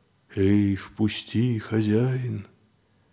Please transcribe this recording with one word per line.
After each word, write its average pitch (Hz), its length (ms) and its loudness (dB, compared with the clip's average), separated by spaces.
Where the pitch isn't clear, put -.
«Эй, 101 400 2
впусти, 110 840 -2
хозяин». 110 880 0